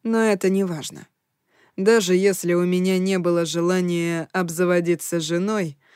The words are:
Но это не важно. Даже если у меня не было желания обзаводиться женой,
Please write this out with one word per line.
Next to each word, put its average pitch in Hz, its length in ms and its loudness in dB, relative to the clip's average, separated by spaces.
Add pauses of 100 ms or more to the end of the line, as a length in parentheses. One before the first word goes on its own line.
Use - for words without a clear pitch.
Но 226 160 0
это 202 300 2
не 196 140 0
важно. 160 440 -10 (680)
Даже 190 400 2
если 185 380 2
у 175 100 2
меня 185 360 2
не 190 180 0
было 170 280 0
желания 170 840 -2
обзаводиться 175 880 0
женой, 175 560 -2 (200)